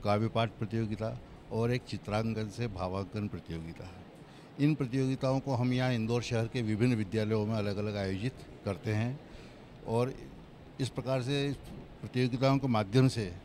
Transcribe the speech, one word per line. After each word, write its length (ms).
काव्य 240
पाठ 200
प्रतियोगिता 720
और 200
एक 160
चित्रांकन 600
से 180
भावांकन 640
प्रतियोगिता। 600
इन 140
प्रतियोगिताओं 680
को 140
हम 180
यहाँ 200
इंदौर 300
शहर 240
के 160
विभिन्न 320
विद्यालयों 520
में 80
अलग-अलग 420
आयोजित 360
करते 280
हैं 280
और 280
इस 80
प्रकार 340
से 260
इस 80
प्रतियोगिताओं 580
के 80
माध्यम 420
से 260